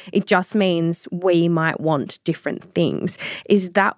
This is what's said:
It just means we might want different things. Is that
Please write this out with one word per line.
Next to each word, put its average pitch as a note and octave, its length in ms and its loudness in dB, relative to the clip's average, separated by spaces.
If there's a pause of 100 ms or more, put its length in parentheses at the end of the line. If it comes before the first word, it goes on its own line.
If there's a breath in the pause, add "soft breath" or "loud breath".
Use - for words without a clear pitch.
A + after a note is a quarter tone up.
(120)
It G3+ 160 0
just F#3+ 260 2
means E3+ 580 0
we F3 360 2
might D#3+ 320 0
want D3+ 460 -2
different - 500 -6
things. - 420 -2 (280 loud breath)
Is F#3 260 2
that G3+ 260 0